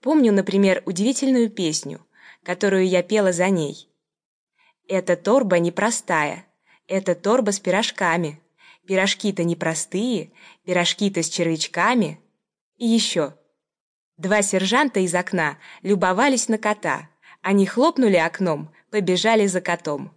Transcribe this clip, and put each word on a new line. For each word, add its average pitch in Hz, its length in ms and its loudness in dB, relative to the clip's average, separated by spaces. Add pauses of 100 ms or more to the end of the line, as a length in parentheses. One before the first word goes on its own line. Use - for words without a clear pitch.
Помню, 262 300 4
например, 190 520 2
удивительную 233 640 0
песню, - 560 -6 (380)
которую 190 420 0
я 180 160 2
пела 196 300 0
за 180 160 0
ней. 165 400 -4 (1000)
«Эта 185 300 0
торба 196 420 2
непростая, 170 880 -2 (420)
эта 190 280 -2
торба 208 360 0
с 196 80 -4
пирожками. 175 800 -2 (460)
Пирожки-то 190 560 -2
непростые, 170 880 -4 (320)
пирожки-то 180 580 -2
с 160 60 -4
червячками». 170 920 -2 (560)
И 240 100 -6
ещё. 190 460 0 (880)
Два 190 240 0
сержанта 202 580 0
из 180 140 -2
окна 170 440 -2 (240)
любовались 202 680 0
на 220 100 0
кота. 208 500 -4 (320)
Они 196 240 2
хлопнули 240 520 2
окном, 160 540 -2 (200)
побежали 202 560 2
за 180 160 -2
котом. 147 540 -6